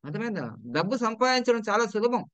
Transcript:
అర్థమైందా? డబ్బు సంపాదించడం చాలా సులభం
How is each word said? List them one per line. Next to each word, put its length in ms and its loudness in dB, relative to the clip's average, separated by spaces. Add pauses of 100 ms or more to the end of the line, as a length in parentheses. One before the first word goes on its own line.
అర్థమైందా? 520 -6 (100)
డబ్బు 300 0
సంపాదించడం 720 2
చాలా 160 4
సులభం 500 0